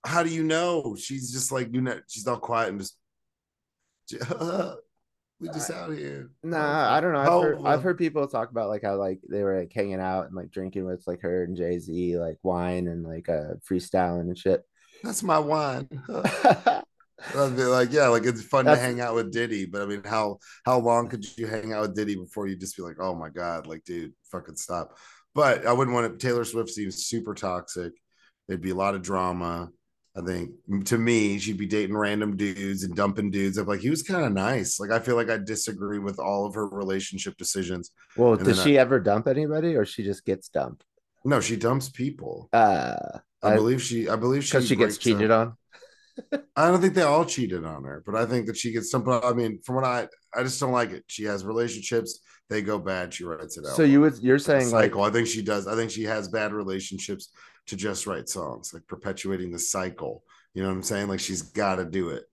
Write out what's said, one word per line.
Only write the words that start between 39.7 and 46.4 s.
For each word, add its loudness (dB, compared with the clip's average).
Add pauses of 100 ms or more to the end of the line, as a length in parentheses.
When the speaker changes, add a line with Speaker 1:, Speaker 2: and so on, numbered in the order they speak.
Speaker 2:
or 4
she -8
just -4
gets -2
dumped? -4 (420)
Speaker 1:
No, 4
she -2
dumps 0
people. -8
Speaker 2:
Uh, 2 (240)
Speaker 1:
I 4
Speaker 2:
I 8
Speaker 1:
believe 4
she, -2
I 2
believe 0
she -2
Speaker 2:
'cause 4
she 4
gets 4
Speaker 1:
breaks 2
up. 4
Speaker 2:
cheated 4
on? 4 (760)
<laughs> -2 (220)